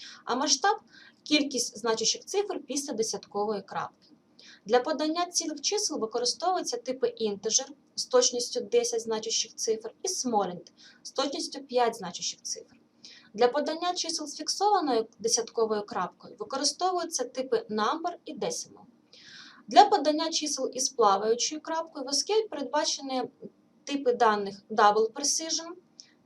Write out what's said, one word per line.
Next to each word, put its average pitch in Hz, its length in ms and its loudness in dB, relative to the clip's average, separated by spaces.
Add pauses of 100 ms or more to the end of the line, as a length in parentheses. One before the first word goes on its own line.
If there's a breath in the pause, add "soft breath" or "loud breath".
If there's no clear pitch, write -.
(260 loud breath)
а 240 100 0
масштаб — 311 420 2 (460 loud breath)
кількість 277 540 0
значущих 220 480 0
цифр 392 420 -2
після 277 260 -4
десяткової 208 680 -2
крапки. - 480 -8 (560 loud breath)
Для 240 140 6
подання 311 460 0
цілих 311 360 -2
чисел 403 380 0
використовуються 247 800 0
типи 254 300 -2
інтеджер 214 600 0 (280)
з - 100 -6
точністю 247 560 2
десять 233 400 2
значущих 220 540 -2
цифр 220 460 -2
і 190 60 -6
смолінт 196 640 -2 (320 loud breath)
з - 80 -14
точністю 285 480 -4
п'ять 240 360 2
значущих - 460 -8
цифр. - 340 -10 (600 loud breath)
Для 240 120 6
подання 311 460 0
чисел 330 340 -4
з - 100 -12
фіксованою 302 680 2 (120)
десятковою 220 680 0
крапкою - 540 -6
використовуються 359 840 -2
типи 254 460 -2
number 285 440 0 (120)
і 311 80 -10
decimal. - 500 -6 (840 loud breath)
Для 330 180 10
подання 320 440 2
чисел 294 440 -4
із 262 160 -2
плаваючою 220 720 2
крапкою 320 440 -6
в - 20 -10
S - 220 -4
Q 440 140 2
L 427 60 -8
передбачені 277 720 -2 (600)
типи 269 300 0
даних 208 560 2
Double 220 420 6
Precision 320 600 -4 (540 loud breath)